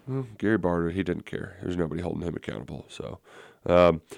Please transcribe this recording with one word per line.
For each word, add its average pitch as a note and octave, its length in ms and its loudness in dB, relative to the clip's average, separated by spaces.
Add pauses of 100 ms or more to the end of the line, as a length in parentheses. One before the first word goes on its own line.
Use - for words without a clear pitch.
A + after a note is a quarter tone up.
Well, C3 180 -4 (120)
Gary G#2 200 4
Barter, E2+ 320 0
he F#2 140 -2
didn't F2 220 -4
care. - 360 -10
There's F2+ 140 -4
nobody E2 260 -2
holding E2+ 200 -4
him E2+ 120 -4
accountable. - 540 -10
So, - 320 -14 (460)
um, F2 340 6 (160)